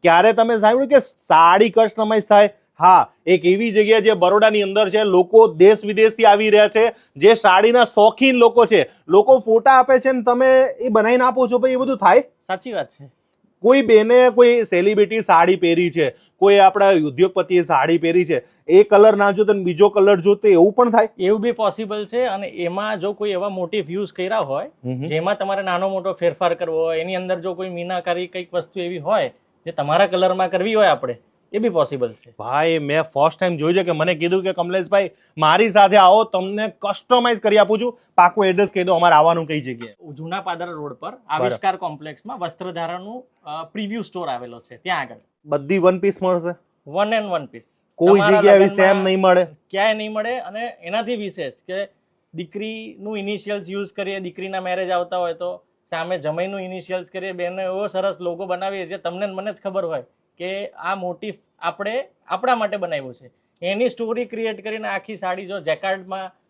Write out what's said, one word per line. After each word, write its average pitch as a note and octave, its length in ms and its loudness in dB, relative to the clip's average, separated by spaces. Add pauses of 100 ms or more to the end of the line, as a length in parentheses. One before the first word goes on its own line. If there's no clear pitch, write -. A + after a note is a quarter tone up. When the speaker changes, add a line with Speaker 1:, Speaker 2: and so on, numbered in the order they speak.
Speaker 1:
ક્યારે F3 300 4
તમે A3+ 260 0
સાંભળ્યું A#3 300 0
કે C4+ 120 4
સાડી F3 680 2
કસ્ટમાઇઝ A3 580 0
થાય? G#3 220 6 (300)
હા, E3+ 300 4 (160)
એક E3 180 2
એવી G3 260 0
જગ્યા G#3+ 280 2
જે G#3+ 160 2
બરોડાની G#3 480 2
અંદર G3 260 -2
છે, G#3+ 160 -2
લોકો G3 440 4
દેશ G3 360 4
વિદેશથી A3 400 0
આવી G#3 260 4
રહ્યા G#3 180 6
છે, A3 240 0 (240)
જે G3 180 6
સાડીના A3 500 4
શોખીન A3+ 520 2
લોકો A#3 300 4
છે, F3+ 240 0 (180)
લોકો G#3 300 4
ફોટા A3+ 320 2
આપે B3+ 280 4
છે C4 140 0
ને B3 100 -4
તમે B3 240 0 (340)
એ B3 80 -4
બનાવીને A3+ 360 2
આપો B3 220 0
છો A#3+ 120 -2
ભાઈ, B3+ 140 0
એ B3+ 40 -2
બધું C4 200 -4
થાય? G3 280 2 (160)
Speaker 2:
સાચી F#3+ 320 -10
વાત D#3 180 -8
છે. C#3 220 -20 (500)
Speaker 1:
કોઈ B3+ 200 6
બેને A#3 480 6
કોઈ A#3+ 340 4
સેલિબ્રિટી G3+ 560 0
સાડી F3+ 360 4
પહેરી E3+ 340 0
છે, C#3 240 -2 (220)
કોઈ G3+ 220 4
આપણા G3 320 4
ઉદ્યોગપતિએ F3 720 0
સાડી D#3+ 360 0
પહેરી E3+ 260 0
છે, D3 180 -4 (260)
એ F#3 140 6
કલર G#3 340 6
ના G3+ 140 2
જોતો G3+ 220 0
ને G3 120 -2
બીજો F3+ 240 2
કલર G3 320 2
જોતો, G3+ 280 2
એવું F#3+ 240 6
પણ A#3+ 180 2
થાય? A3 180 2 (100)
Speaker 2:
એવું G3 220 0
બી A#3+ 120 -2
પોસિબલ G#3+ 540 -6
છે. A#3+ 180 -4
અને G3 240 -8
એમાં F#3 520 -6
જો G3 120 -6
કોઈ G#3 180 -6
એવા F#3+ 180 -6
મોટિવ F#3 420 -8
યુઝ F#3+ 220 -8
કર્યા F#3+ 260 -6
હોય, D3+ 280 -6 (180)
Speaker 1:
હમ B2+ 80 -8
હમ. B2+ 120 -8
Speaker 2:
જેમાં E3+ 340 -4
તમારે G3 240 -6
નાનો F#3 260 -4
મોટો F#3+ 240 -6
ફેરફાર E3+ 420 -2
કરવો E3 300 -6
હોય, E3 160 -4
એની F#3 160 -8
અંદર F3+ 240 -6
જો F3+ 140 -10
કોઈ F#3 140 -10
મીનાકારી F3 580 -8
કંઈક F3+ 280 -14
વસ્તુ F3 260 -8
એવી F3 180 -8
હોય D#3+ 300 -2 (380)
જે E3+ 60 -12
તમારા D#3 340 0
કલરમાં F#3 440 -2
કરવી F#3+ 240 -4
હોય G#3+ 120 2
આપણે, B2+ 300 -2 (360)
એ G#3 60 -6
બી A3+ 100 -2
પોસિબલ C3+ 440 -4
છે. - 260 -20
Speaker 1:
ભાઈ, D3+ 400 -2
મેં D3+ 240 -4
ફર્સ્ટ D#3 380 -2
ટાઇમ F3+ 160 -2
જોયું D#3 180 -2
છે F#3+ 80 0
કે E3+ 100 -4
મને E3 220 -2
કીધું F3 280 -2
કે F#3+ 100 -4
"કમલેશભાઈ, F3+ 580 -2 (280)
મારી F3 320 2
સાથે G3+ 260 4
આવો, G3+ 280 6
તમને G#3 560 -2
કસ્ટમાઇઝ A#3+ 600 -2
કરી G#3+ 180 2
આપું G#3 220 2
છું." B3 180 -8 (160)
પાકું F3+ 320 2
એડ્રેસ F#3+ 220 0
કહી F3+ 160 -4
દો, F3+ 100 0
અમારે E3+ 200 4
આવવાનું E3 320 2
કઈ D3+ 140 -6
જગ્યાએ? A#2+ 520 -14
Speaker 2:
જૂના E3 280 -12
પાદરા F3 320 -10
રોડ D3 200 -14
પર E3+ 180 -16
Speaker 1:
બરાબર. C4 180 -20
Speaker 2:
આવિષ્કાર D3 480 -4
કોમ્પ્લેક્સમાં D#3 600 -14
વસ્ત્રધારાનું, F3+ 840 -12 (200)
અ, D#3 200 -14
પ્રિવ્યુ G#3 380 -10
સ્ટોર F3 260 -12
આવેલો B2 320 -12
છે, - 160 -20
ત્યાં F3 240 -6
આગળ. A#2+ 160 -12 (300)
Speaker 1:
બધી D3 320 -4
વન F#3 200 2
પીસ G3 240 -6
મળશે? F3 260 -4 (420)
Speaker 2:
One G3+ 200 -4
and G#3+ 240 -6
one D3 120 -8
piece. A#2 200 -20 (300)
Speaker 1:
કોઈ F#3+ 220 4
Speaker 2:
તમારા G#3 220 2
Speaker 1:
જગ્યાએ G3+ 160 6
એવી G3 80 6
Speaker 2:
લગ્નમાં G3 300 2
Speaker 1:
સેમ F#3+ 80 -2
નહીં F#3+ 180 -2
મળે? F3+ 260 2 (240)
Speaker 2:
ક્યાંય G#3 240 -2
નહીં G#3+ 180 -10
મળે. A3+ 260 -6
અને A3 440 -12
એનાથી G#3+ 340 -8
વિશેષ F#3 360 -12
કે F#3+ 360 -12 (460)
દીકરીનું G#3+ 840 -14
ઇનિશિયલ્સ G3+ 520 -10
યુઝ G3 220 -10
કરીએ, G3 280 -10
દીકરીના F#3+ 400 -12
મેરેજ F#3 300 -6
આવતા F3+ 260 -4
હોય F3 180 -6
તો F3+ 300 -12 (200)
સામે E3+ 340 -8
જમાઈનું F3 420 -8
ઇનિશિયલ્સ F#3 500 -12
કરીએ, F#3 220 -12
બેનનો F3+ 300 -10
એવો F#3+ 240 -8
સરસ F#3+ 340 -6
લોગો F3+ 260 -10
બનાવીએ F#3 400 -8
જે F3+ 100 -14
તમને F3 300 -8
ને F#3+ 60 -10
મને G3 200 -10
જ - 120 -16
ખબર F#3+ 200 -6
હોય D3+ 200 -8 (340)
કે G3 280 -10
આ - 280 -10
મોટિફ F#3 400 -12 (240)
આપણે G3+ 500 -8 (200)
આપણા A#3 280 -4
માટે G#3 200 -6
બનાવ્યો D3+ 360 -8
છે. B2+ 180 -20 (320)
એની G3+ 260 -4
સ્ટોરી A#3 360 -8
ક્રિએટ G#3+ 400 -10
કરીને A3 240 -10
આખી G3 280 -10
સાડી F3+ 300 -8
જો F#3+ 140 -12
જેકાર્ડમાં F#3+ 720 -8 (180)